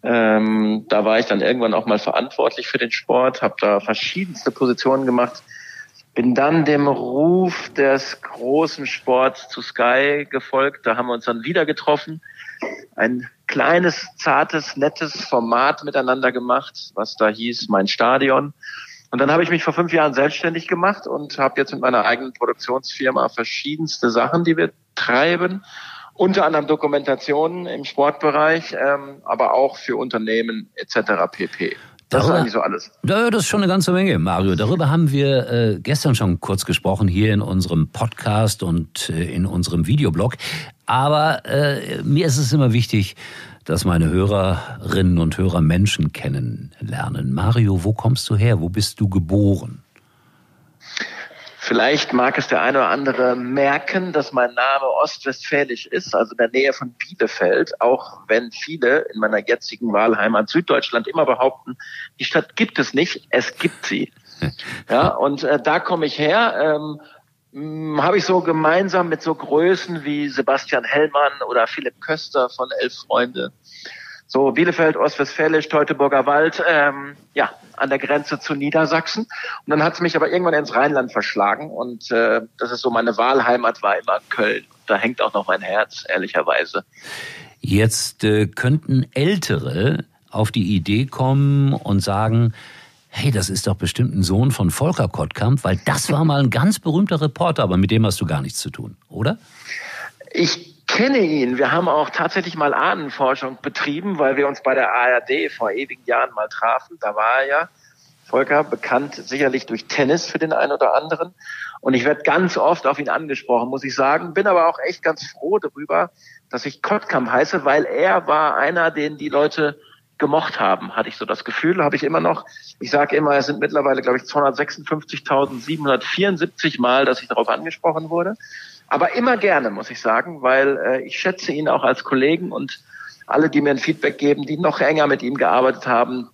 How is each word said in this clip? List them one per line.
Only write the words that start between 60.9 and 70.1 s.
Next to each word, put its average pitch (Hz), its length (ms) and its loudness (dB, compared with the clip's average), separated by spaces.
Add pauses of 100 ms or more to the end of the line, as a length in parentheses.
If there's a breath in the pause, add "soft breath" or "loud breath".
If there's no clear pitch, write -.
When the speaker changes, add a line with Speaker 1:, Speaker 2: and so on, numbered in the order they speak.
Speaker 1:
immer 156 160 2
behaupten, 127 540 0 (420 loud breath)
die - 40 -6
Stadt - 320 -2
gibt - 220 0
es - 140 -2
nicht, - 380 -2
es - 260 0
gibt - 300 -4
sie. - 260 -4 (300 loud breath)
Speaker 2:
<laughs> 73 100 -4 (380 loud breath)
Speaker 1:
Ja, 139 180 4
und, 139 340 0
äh, 143 160 2
da 156 220 2
komme 170 240 -2
ich 147 140 -4
her, 185 440 2
ähm, 151 380 -2 (540 loud breath)
mm, 156 480 -6
habe 185 160 2
ich 180 60 0
so 185 160 2
gemeinsam 175 680 2
mit 156 140 -4
so 160 120 -2
Größen 170 720 0
wie 147 240 -2